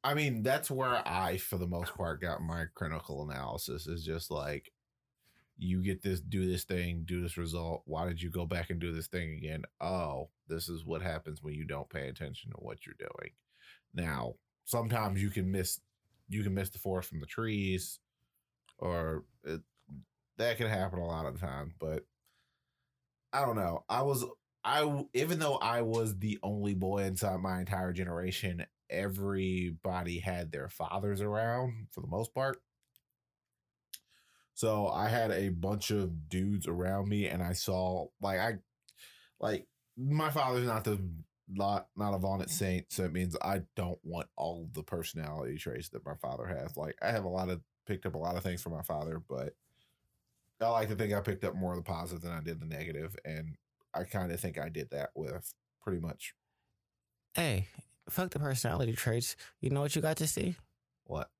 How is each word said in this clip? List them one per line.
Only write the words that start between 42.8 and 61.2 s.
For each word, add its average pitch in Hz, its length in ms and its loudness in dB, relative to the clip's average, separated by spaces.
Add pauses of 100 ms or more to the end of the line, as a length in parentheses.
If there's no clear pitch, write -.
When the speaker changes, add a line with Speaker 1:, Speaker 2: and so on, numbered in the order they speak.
Speaker 1:
so 95 120 2
it 82 80 0
means 87 300 0
I 95 200 2 (120)
don't 90 300 -2
want 82 320 -4
all 82 360 -4
the - 120 -6
personality 76 760 -4
traits - 320 -6
that - 160 -8
my 69 80 -6
father 65 320 -4
has. 76 300 -4
Like, 73 260 -4
I 104 80 4
have 107 140 2
a 90 40 -2
lot 92 200 0
of, 90 140 -2 (240)
picked 101 200 -4
up 80 80 -2
a 78 40 -2
lot 87 180 0
of 87 80 -2
things 90 180 0
from 85 120 -6
my 78 80 -6
father, 80 360 -2
but 67 360 -6 (1080)
I 113 80 6
like 113 200 4
to 107 60 0
think 101 180 2
I 101 80 4
picked 98 240 0
up 90 120 0
more 90 160 0
of 87 60 -2
the 85 40 -4
positive 85 400 -4
than 87 100 -6
I 82 80 -4
did 80 200 -4
the 80 60 -8
negative, 80 580 -6
and 78 320 -6 (360)
I 90 120 -2
kinda 90 320 -2
think 87 220 -4
I - 100 -4
did 76 220 -6
that 71 260 -4
with - 360 -6 (300)
pretty 92 180 0
much. - 340 -6 (1000)
Speaker 2:
Hey, 120 320 4 (420)
fuck 180 220 0
the - 80 -2
personality 131 540 2
traits. 117 420 2 (260)
You 131 100 2
know 139 100 4
what 143 160 2
you 151 60 2
got 156 160 4
to 156 100 2
see? 180 260 0 (500)
Speaker 1:
What? - 360 -6